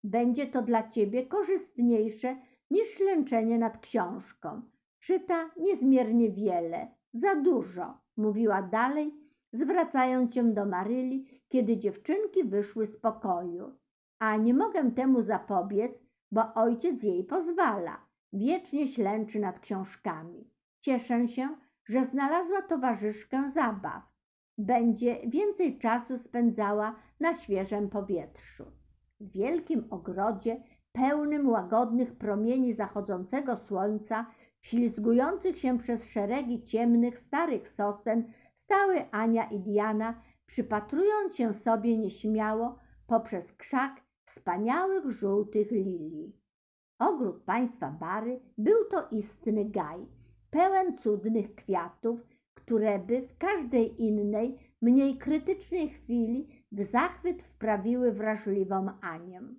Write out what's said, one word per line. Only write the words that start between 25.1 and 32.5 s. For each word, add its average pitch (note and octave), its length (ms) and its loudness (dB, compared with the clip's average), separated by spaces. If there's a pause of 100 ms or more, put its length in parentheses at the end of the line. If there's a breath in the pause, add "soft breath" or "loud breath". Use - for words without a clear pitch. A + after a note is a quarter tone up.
więcej F#4 500 0
czasu A#3+ 400 -2
spędzała A3 800 0 (240 loud breath)
na E4+ 140 2
świeżym G3 560 -2
powietrzu”. G3 720 -6 (560)
W G3+ 120 -16
wielkim C#4+ 580 -2
ogrodzie, G3 720 -4 (280 loud breath)
pełnym D4 580 2
łagodnych A3+ 680 2
promieni A3+ 560 0